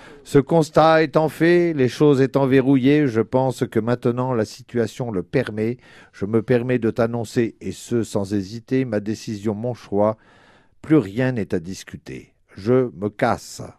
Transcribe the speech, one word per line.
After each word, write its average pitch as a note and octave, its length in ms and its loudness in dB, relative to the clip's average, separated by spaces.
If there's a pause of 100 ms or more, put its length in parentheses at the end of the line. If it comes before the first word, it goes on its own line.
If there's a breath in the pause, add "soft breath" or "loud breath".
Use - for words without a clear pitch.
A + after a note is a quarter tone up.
(260 loud breath)
Ce - 120 4
constat D#3+ 640 4
étant D#3 260 0
fait, E3+ 460 2
les B2+ 160 2
choses C#3+ 320 4
étant C3+ 240 2
verrouillées, C3+ 600 4
je A2+ 120 0
pense B2+ 460 0
que - 120 -2
maintenant A#2+ 540 -2
la A2 140 -2
situation A#2+ 640 -6
le F#2 120 -4
permet. A2+ 540 -4 (380 loud breath)
Je - 100 -6
me A2 160 0
permets B2 380 0
de A2 120 0
t'annoncer, A#2 720 -2
et F#2+ 120 -8
ce A#2 300 -4
sans G2+ 300 -4
hésiter, A#2 540 -4
ma G#2+ 140 -2
décision, G#2+ 540 -6
mon A#2 200 -6
choix. G#2 420 -2 (640 soft breath)
Plus D#3 160 2
rien B2 360 0
n'est G#2 220 -4
à F2+ 60 -2
discuter. D#2 720 -16 (240)
Je B2 320 0 (100)
me G2+ 120 -4
casse. - 500 -4 (180)